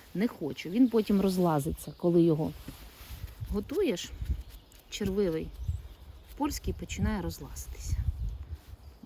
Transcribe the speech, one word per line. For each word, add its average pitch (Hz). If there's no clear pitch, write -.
не 202
хочу. 156
Він 240
потім 214
розлазиться, 165
коли 175
його 160
готуєш. 233
Червивий 185
польський 285
починає 202
розлазитися. -